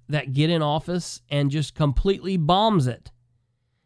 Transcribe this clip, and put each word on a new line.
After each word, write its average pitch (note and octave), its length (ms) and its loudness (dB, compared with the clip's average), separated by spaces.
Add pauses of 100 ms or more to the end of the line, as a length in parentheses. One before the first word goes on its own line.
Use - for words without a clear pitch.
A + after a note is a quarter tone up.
that C3+ 240 -4
get D3 160 2
in E3 140 0
office D#3+ 640 -4
and C#3+ 220 0
just D3 240 -4
completely F#3+ 640 0
bombs F3+ 480 4
it. - 260 -8 (720)